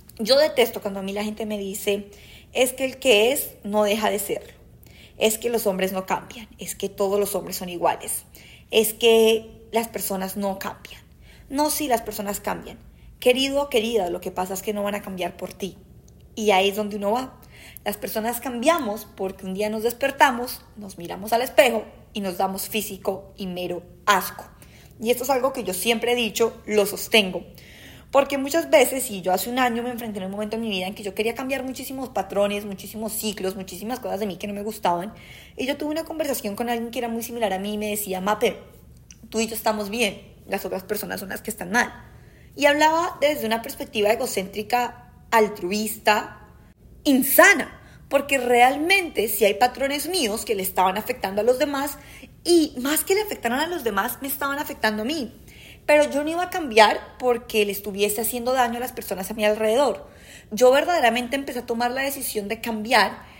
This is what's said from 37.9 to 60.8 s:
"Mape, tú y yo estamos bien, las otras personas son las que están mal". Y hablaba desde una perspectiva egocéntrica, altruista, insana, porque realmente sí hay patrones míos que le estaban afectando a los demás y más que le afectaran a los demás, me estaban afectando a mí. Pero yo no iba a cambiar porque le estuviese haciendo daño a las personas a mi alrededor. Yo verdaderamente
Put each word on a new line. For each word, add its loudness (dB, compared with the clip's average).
"Mape, 0
tú -2
y 0
yo -8
estamos -2
bien, -4
las -4
otras -6
personas -6
son -12
las -10
que -8
están -10
mal". 0
Y 2
hablaba 4
desde 2
una 0
perspectiva -2
egocéntrica, -2
altruista, 2
insana, 6
porque 0
realmente 4
sí 2
hay 4
patrones 0
míos -2
que -2
le -2
estaban 2
afectando -2
a 0
los 4
demás -2
y 4
más 0
que 2
le 2
afectaran -2
a 0
los -6
demás, 0
me -6
estaban -2
afectando -2
a -4
mí. -6
Pero 6
yo 0
no -2
iba -2
a -4
cambiar 4
porque 0
le -2
estuviese -2
haciendo -2
daño 2
a -6
las -6
personas -8
a -8
mi -2
alrededor. 2
Yo 8
verdaderamente 4